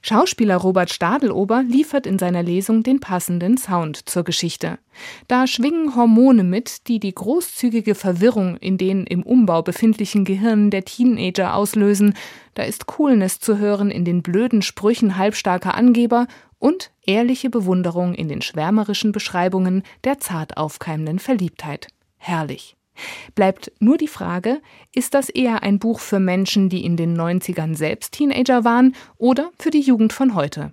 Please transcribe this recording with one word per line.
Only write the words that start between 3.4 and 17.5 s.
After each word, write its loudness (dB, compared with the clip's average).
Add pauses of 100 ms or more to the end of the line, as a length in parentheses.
Sound -4
zur -2
Geschichte. -4 (480)
Da 2
schwingen 0
Hormone 6
mit, -4
die 0
die -6
großzügige -2
Verwirrung 0
in -2
den 0
im -2
Umbau 4
befindlichen 0
Gehirnen 2
der -2
Teenager 0
auslösen. 2 (400)
Da -6
ist -8
Coolness 0
zu 0
hören 0
in -4
den 0
blöden 0
Sprüchen 0
halbstarker -2
Angeber 4 (320)
und -2 (140)
ehrliche 0